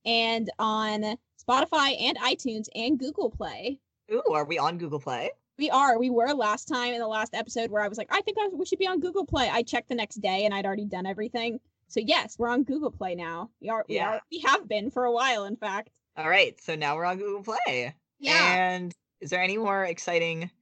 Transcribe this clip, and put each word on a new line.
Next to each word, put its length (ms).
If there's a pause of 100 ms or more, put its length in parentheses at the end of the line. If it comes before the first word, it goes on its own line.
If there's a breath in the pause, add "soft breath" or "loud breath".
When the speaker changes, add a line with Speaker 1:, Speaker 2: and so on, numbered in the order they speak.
Speaker 1:
and 520
on 600 (280)
Spotify 560
and 180
iTunes 540
and 240
Google 320
Play. 500 (320)
Speaker 2:
Ooh, 120 (100)
are 120
we 120
on 220
Google 220
Play? 280 (300)
Speaker 1:
We 100
are. 300
We 100
were 240
last 340
time 260
in 60
the 80
last 280
episode 340
where 140
I 60
was 80
like, 140
"I 100
think 180
I, 80
we 180
should 140
be 80
on 140
Google 240
Play." 260
I 100
checked 280
the 60
next 200
day 300
and 80
I'd 120
already 200
done 200
everything. 540 (300)
So 100
yes, 400
we're 100
on 140
Google 280
Play 220
now. 360 (120)
We 80
are, 180
we 80
Speaker 2:
Yeah. 200
Speaker 1:
are, 60 (100)
we 160
have 200
been 220
for 160
a 60
while, 340
in 120
fact. 320 (280)
Speaker 2:
All 100
right, 320
so 160
now 200
we're 100
on 140
Google 240
Play. 500 (260)
Speaker 1:
Yeah. 360 (180)
Speaker 2:
And 180 (300)
is 80
there 120
any 140
more 300
exciting? 640 (120)